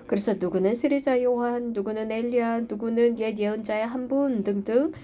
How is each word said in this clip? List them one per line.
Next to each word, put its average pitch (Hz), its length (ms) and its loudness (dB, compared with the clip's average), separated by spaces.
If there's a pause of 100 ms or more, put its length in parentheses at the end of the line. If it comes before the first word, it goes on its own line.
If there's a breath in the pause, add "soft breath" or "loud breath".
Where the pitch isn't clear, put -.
그래서 202 260 2
누구는 185 400 0
세례자 269 500 2
요한, 240 500 0
누구는 214 380 -4
엘리야, 233 500 0
누구는 226 580 0
옛 220 180 -2
예언자의 214 500 0
한 254 220 -6
분 269 340 2
등등 220 480 2 (120 loud breath)